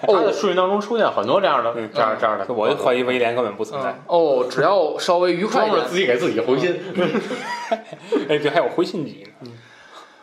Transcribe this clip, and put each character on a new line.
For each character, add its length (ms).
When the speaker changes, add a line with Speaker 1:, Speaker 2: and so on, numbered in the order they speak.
Speaker 1:
他 120
的 200
顺 180
序 60
当 100
中 140
出 160
现 120
很 180
多 120
这 60
样 180
的， 140
Speaker 2:
嗯。 160
Speaker 1:
这 80
样， 180
这 60
样 140
的。 120
Speaker 2:
我 160
就 80
怀 180
疑 100
威 160
廉 160
根 80
本 120
不 80
存 180
在。 100
Speaker 3:
嗯。 160
哦， 420
只 140
要 340
稍 220
微 140
愉 120
快 220
一 20
点。 60
Speaker 1:
装 100
着 40
自 80
己 100
给 100
自 160
己 60
回 180
信。 240
Speaker 2:
<laughs> 800
哎， 120
这 100
还 80
有 100
回 160
信 220
机 180
呢。 60
Speaker 3:
嗯。 80